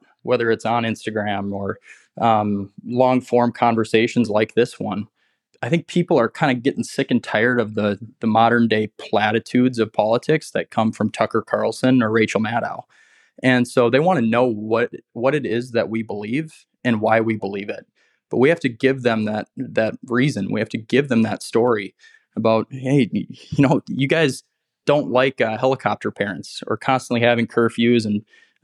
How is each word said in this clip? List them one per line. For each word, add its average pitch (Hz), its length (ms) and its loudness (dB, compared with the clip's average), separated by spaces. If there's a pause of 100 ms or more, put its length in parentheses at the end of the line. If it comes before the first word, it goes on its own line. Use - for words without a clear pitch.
(220)
whether 117 300 0
it's 110 140 -2
on 117 180 0
Instagram 104 680 -4
or, 98 280 -6 (400)
um, 104 520 0 (120)
long-form 123 680 2
conversations 113 760 2
like 107 240 0
this - 260 0
one. 104 280 -6 (540)
I 120 80 -6
think 170 180 -2
people 165 320 2
are 113 100 2
kinda 139 260 0
getting 120 280 -2
sick - 280 -4
and 123 120 0
tired 120 360 0
of 107 160 -2
the, 104 240 0 (200)
the 113 80 -4
modern-day 110 600 2 (100)
platitudes 113 800 0
of 107 140 -2
politics 120 580 0
that - 200 -6
come 110 200 0
from 110 200 -2
Tucker 110 320 -2
Carlson 113 580 0
or 107 100 0
Rachel 110 300 0
Maddow. 110 420 -4 (600)
And 123 240 2
so 120 220 2
they 127 100 4
wanna 170 220 2
know 117 240 2
what, 110 460 -2 (220)
what 131 220 0
it 139 100 -4
is 120 260 -6
that 113 180 -2
we 113 120 -4
believe 110 640 -8 (180)
and 117 180 0
why 110 180 4
we 113 160 0
believe 101 340 -8
it. 101 180 -12 (420)
But - 80 -4
we 127 120 4
have 165 100 2
to 139 100 -2
give 131 320 0
them 113 240 0
that, 107 220 -4 (100)
that 113 380 -2 (100)
reason. 117 460 -2
We 107 80 -2
have 110 100 -4
to - 80 -6
give 127 320 0
them 117 140 2
that 107 180 -4
story 113 540 0 (400)
about, 110 340 0
"Hey, 131 420 0
y-, 104 180 -4
you - 380 0
know, 135 200 2
you 135 200 -2
guys 160 360 0 (420)
don't 147 240 2
like, 127 320 2
uh, 110 160 -2
helicopter 120 540 -2
parents - 560 -6
or 113 100 -2
constantly 120 480 0
having 117 220 2
curfews 117 580 2
and, 104 180 -2 (400)